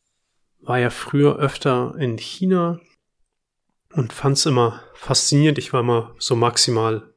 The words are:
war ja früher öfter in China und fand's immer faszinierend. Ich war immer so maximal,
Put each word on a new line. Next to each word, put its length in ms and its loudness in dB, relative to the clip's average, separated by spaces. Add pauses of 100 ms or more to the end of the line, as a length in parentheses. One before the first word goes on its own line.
(600)
war 180 -2
ja 100 2
früher 480 2
öfter 600 -2
in 180 -2
China 640 -2 (1120)
und 220 -4
fand's 320 0
immer 360 2 (120)
faszinierend. 640 2
Ich 160 -8
war 60 2
immer 380 0
so 160 -2
maximal, 840 0